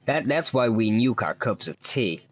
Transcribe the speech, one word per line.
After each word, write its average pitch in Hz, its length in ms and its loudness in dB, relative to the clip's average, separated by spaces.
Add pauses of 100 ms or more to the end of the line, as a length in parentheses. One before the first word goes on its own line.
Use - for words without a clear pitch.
That, 147 200 -2
that's 151 260 -2
why 123 160 2
we 110 220 2
nuke 117 320 2
our 78 120 -2
cups - 340 -4
of 78 120 -12
tea. 92 500 -4